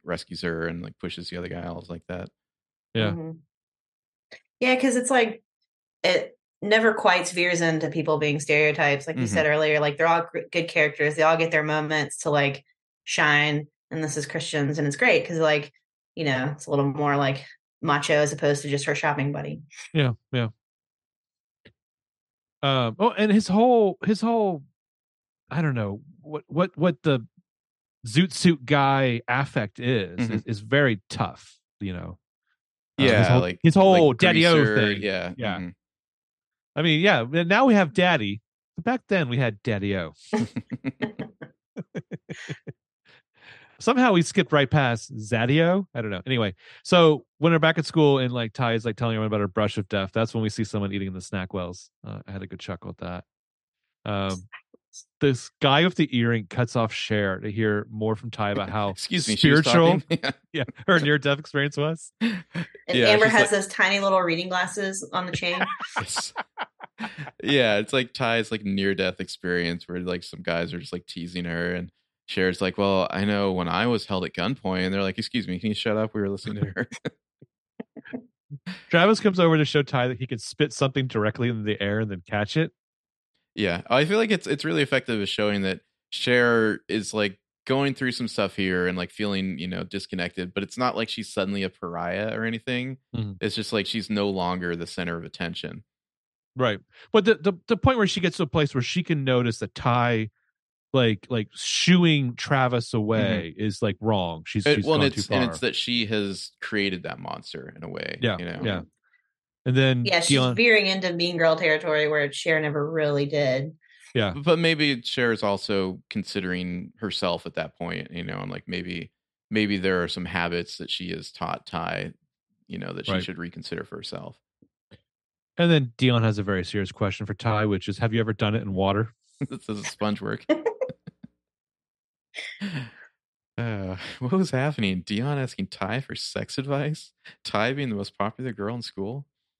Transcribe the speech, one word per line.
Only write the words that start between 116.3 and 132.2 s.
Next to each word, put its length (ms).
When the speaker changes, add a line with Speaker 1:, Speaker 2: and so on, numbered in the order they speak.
Speaker 1:
herself 500
at 80
that 240
point, 320
you 120
know, 180
and, 100
like, 160
maybe, 440
maybe 300
there 240
are 40
some 180
habits 520
that 140
she 180
has 220
taught 340
Tai, 480
you 100
know, 160
that 140
she 60
Speaker 2:
Right. 100
Speaker 1:
should 160
reconsider 460
for 120
herself. 400
Speaker 2:
And 140
then 280
Dion 260
has 160
a 40
very 220
serious 260
question 360
for 80
Tai, 320
which 200
is, 120
"Have 120
you 80
ever 140
done 220
it 80
in 100
water?" 400
Speaker 1:
<laughs> 120
This 180
is 180
sponge 320
work. 300
Speaker 3:
<laughs> 40